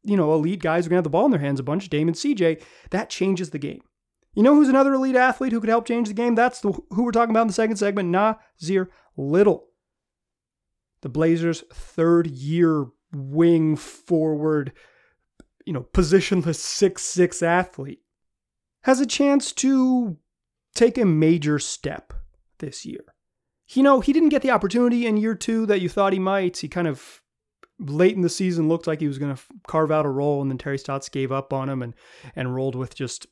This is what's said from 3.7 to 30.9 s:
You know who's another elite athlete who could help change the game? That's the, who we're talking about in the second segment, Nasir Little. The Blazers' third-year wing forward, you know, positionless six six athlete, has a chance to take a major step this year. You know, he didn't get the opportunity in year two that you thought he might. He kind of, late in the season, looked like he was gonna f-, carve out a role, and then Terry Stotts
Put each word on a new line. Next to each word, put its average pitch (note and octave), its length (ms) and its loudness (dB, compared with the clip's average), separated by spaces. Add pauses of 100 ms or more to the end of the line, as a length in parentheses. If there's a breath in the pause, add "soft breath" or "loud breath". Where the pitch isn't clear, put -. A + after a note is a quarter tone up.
You G#3 80 2
know C#4+ 140 8
who's D4 120 6
another C4+ 240 4
elite C4 220 0
athlete B3+ 380 2
who A3+ 80 -2
could A3 80 -4
help A#3 180 0
change A#3 220 -2
the G3+ 60 -10
game? A#3 200 0
That's A#3 280 2
the, G3+ 100 0 (180)
who G#3+ 140 0
we're A#3 80 -2
talking A3+ 180 2
about A3+ 120 2
in A3+ 40 0
the G3+ 80 -4
second A3 220 0
segment, G3+ 320 -2
Nasir F#3 840 -2 (260 soft breath)
Little. D#3+ 520 2 (1300)
The D3 60 -12
Blazers' E3 540 0 (100)
third-year D#3+ 1120 0 (260)
wing D#3 640 2
forward, D#3 960 -2 (920 soft breath)
you F#3 80 -8
know, B2+ 200 -8
positionless F3 640 2
six - 480 -2
six F3 360 -2
athlete, E3+ 600 -2 (840)
has C4 160 4
a C4+ 80 0
chance C#4 460 0
to B3+ 640 0 (580)
take A#3+ 240 2
a A3+ 60 2
major D#3 560 2
step - 520 -10 (460)
this - 260 -14
year. - 200 -16 (640)
You C4 160 0
know, C#4 180 6
he C#4 120 0
didn't D#4 160 4
get D4 140 2
the C4+ 80 0
opportunity A#3+ 560 2
in G#3+ 100 0
year G#3+ 180 0
two A3+ 320 -2
that G3+ 140 2
you F3 80 -2
thought G3 240 0
he F#3+ 60 0
might. F#3+ 400 -2
He D3+ 100 -10
kind F3 180 -4
of, - 360 -8 (580)
late F3 340 2
in G3 60 -4
the E3+ 80 2
season, E3+ 400 -2
looked E3 180 -2
like D#3 140 -4
he D3+ 80 -2
was C3+ 80 -4
gonna C#3+ 160 -6
f-, - 160 -12 (180)
carve D#3+ 240 0
out D#3 140 2
a C#3+ 60 -2
role, C#3+ 320 -2
and C#3 80 -2
then B2+ 80 -6
Terry C#3 180 -6
Stotts C#3 320 -8